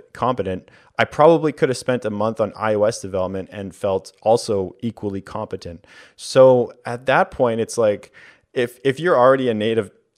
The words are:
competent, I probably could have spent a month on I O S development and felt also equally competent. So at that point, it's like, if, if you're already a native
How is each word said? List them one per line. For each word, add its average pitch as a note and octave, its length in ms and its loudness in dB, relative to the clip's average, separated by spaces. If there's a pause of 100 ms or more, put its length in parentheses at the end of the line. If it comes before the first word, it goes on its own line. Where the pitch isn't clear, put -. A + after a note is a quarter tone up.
(120)
competent, G2 580 -4 (300)
I A2+ 40 0
probably D#3 460 4
could D3+ 180 -2
have B2 100 -4
spent B2 260 -4
a G#2+ 60 -4
month G#2 300 -4
on G#2 140 -2
I G#2+ 200 -2
O G#2 100 0
S A2+ 160 -2
development F#2+ 500 -6
and G2 240 -12
felt F#2+ 380 -4 (100)
also G#2+ 600 0
equally G#2 380 -8
competent. F#2 640 -12 (300)
So B2+ 580 4 (140)
at A#2+ 200 -10
that - 260 2
point, A#2 280 -2
it's - 160 -6
like, G#2 360 0 (420)
if, B2 280 -4
if C3+ 160 -2
you're E3 180 0
already B2+ 340 4
a A2+ 40 0
native G#2+ 360 -2 (260)